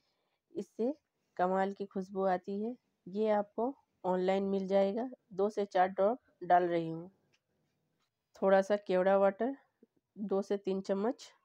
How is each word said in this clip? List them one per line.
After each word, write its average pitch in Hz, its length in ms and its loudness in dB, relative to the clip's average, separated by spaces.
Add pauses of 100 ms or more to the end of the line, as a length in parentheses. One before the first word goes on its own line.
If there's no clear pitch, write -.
(540)
इससे 233 380 -6 (440)
कमाल 190 360 0
की 196 140 -10
खुशबू 190 400 -6
आती 190 360 -2
है। 233 120 -6 (320)
ये 208 240 -2
आपको 214 440 -2 (300)
ऑनलाइन 185 420 0
मिल 196 220 -2
जाएगा। 196 400 0 (240)
दो 196 160 0
से 208 180 -4
चार 185 240 2
ड्रॉप 196 280 0 (260)
डाल 180 200 4
रही 170 240 0
हूँ। 165 220 -10 (1300)
थोड़ा 196 200 4
सा 208 160 0
केवड़ा 190 400 2
वाटर, 196 380 0 (600)
दो 196 260 -2
से 202 160 -2
तीन 190 240 -4
चम्मच। 202 480 -4 (140)